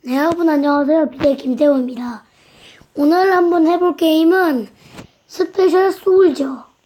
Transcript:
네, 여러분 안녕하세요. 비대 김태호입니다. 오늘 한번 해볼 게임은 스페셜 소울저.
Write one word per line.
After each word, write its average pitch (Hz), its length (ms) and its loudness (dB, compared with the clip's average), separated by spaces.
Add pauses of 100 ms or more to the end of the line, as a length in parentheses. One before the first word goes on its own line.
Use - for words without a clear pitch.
(120)
네, 262 60 -2
여러분 330 320 0
안녕하세요. 285 600 0
비대 277 280 -2
김태호입니다. 254 880 -2 (720)
오늘 359 380 2
한번 349 320 2
해볼 349 300 0
게임은 320 720 0 (580)
스페셜 370 680 0
소울저. 285 720 0 (200)